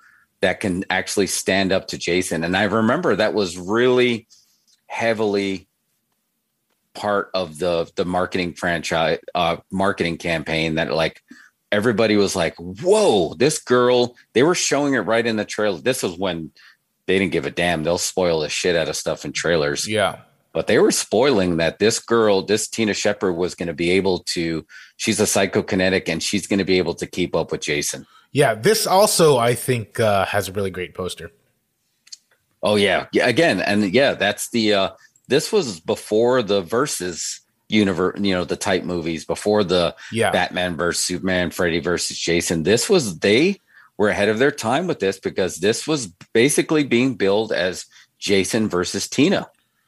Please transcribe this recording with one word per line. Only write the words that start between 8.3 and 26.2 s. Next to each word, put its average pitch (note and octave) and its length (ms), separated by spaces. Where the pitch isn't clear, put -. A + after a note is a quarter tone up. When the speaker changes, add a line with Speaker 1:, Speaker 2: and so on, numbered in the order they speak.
Speaker 1:
franchise, E2 680
uh, E2 220
marketing F#2+ 460
campaign D#2+ 580
that, D#2+ 160
like, D#2+ 300
everybody G#2+ 440
was G2 200
like, E2 220
"Whoa, G#2 800
this C3+ 240
girl," B2 560
they A#2 100
were F3 120
showing C#3+ 400
it A#2+ 40
right A2 260
in A#2 100
the G#2 100
trailer. G#2 340
This - 240
was F2+ 140
when F2 340
they F#2 140
didn't F#2 120
give D#2+ 140
a C#2+ 60
damn. E2+ 320
They'll E2+ 140
spoil E2+ 440
the - 80
shit F2+ 260
out D#2 140
of D#2 60
stuff - 300
in D2 60
trailers. D2 560
Speaker 2:
Yeah. G2+ 300
Speaker 1:
But D#2+ 160
they A2+ 120
were G#3 120
spoiling G2+ 640
that E2 220
this G#2 200
girl, G#2+ 420
this G#2 260
Tina G#2+ 260
Shepard, G2+ 420
was F2 200
gonna F2 180
be E2+ 180
able F#2 280
to, E2 320
she's G#2+ 220
a G#2+ 40
psychokinetic F#2+ 840
and D#2+ 140